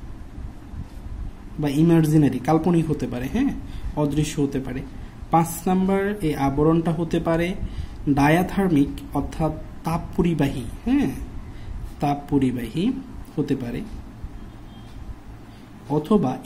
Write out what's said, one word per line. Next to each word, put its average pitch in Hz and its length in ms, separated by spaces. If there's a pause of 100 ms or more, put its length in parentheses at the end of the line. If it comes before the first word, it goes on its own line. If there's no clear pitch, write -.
(1600)
বা 151 80
ইমাজিনারি, 151 720
কাল্পনিক 160 520
হতে 135 160
পারে, 123 260
হ্যাঁ, 247 180 (460)
অদৃশ্য 147 440
হতে 139 200
পারে। 131 200 (500)
পাঁচ 165 380
নাম্বার, 196 540
এই 151 120
আবরণটা 151 580
হতে 165 280
পারে 170 340 (540)
ডায়াথার্মিক, 151 800 (260)
অর্থাৎ 151 380 (320)
তাপ 170 160 (160)
পরিবাহী, 151 460 (220)
হ্যাঁ, 247 260 (920)
তাপ 120 200 (100)
পরিবাহী 131 640 (440)
হতে 147 200
পারে, 123 240 (2000)
অথবা 151 580